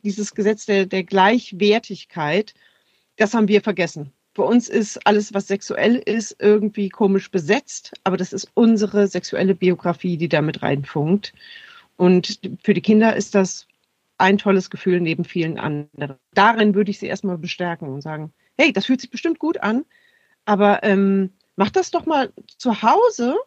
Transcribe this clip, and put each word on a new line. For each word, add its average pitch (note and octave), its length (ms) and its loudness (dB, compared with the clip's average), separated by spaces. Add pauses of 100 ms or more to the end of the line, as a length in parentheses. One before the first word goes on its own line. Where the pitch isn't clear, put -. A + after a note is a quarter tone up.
dieses G#3 320 -6
Gesetz G#3+ 300 -2
der, G3 200 0
der F#3+ 180 -6
Gleichwertigkeit, G3 1500 0 (640)
das G#3 180 0
haben A3 140 2
wir G3+ 140 4
vergessen. E3 500 -4 (240)
Für G3+ 80 0
uns A#3 240 2
ist - 380 -2
alles, G#3 280 2
was G3 140 -6
sexuell G3+ 480 0
ist, A3 440 -4
irgendwie G#3 500 2
komisch G3 400 0
besetzt, G3 640 -4 (100)
aber F#3 140 -2
das F3+ 160 -6
ist - 220 -10
unsere G#3 520 4
sexuelle F#3+ 460 -2
Biografie, F3 640 -2
die D#3+ 120 -4
da D3+ 120 0
mit D3+ 220 -4
reinfunkt. D3 720 -2 (640)
Und F3+ 420 2 (240)
für G#3+ 100 2
die F3 80 0
Kinder A3 340 4
ist - 200 -6
das F#3+ 320 0 (500)
ein G3 220 4
tolles G3 320 0
Gefühl F3+ 300 -2
neben E3 220 -2
vielen E3 360 -4
anderen. D3 560 -8 (180)
Darin G#3+ 400 4
würde G3+ 180 0
ich - 80 -8
sie - 80 -10
erstmal F#3 300 -6
bestärken E3+ 520 -8
und C#3 120 -10
sagen, D#3 320 -12 (240)
„Hey, D4 160 2
das F#3+ 140 -4
fühlt B3+ 140 0
sich - 100 -18
bestimmt E4 260 -6
gut - 240 -6
an, A#3 240 -4 (600)
aber, G3+ 380 2
ähm, G3 480 2 (240)
mach G3 140 0
das F#4 220 -2
doch E4+ 140 -4
mal D4 280 -2 (240)
zu A3+ 240 -2
Hause D4+ 640 2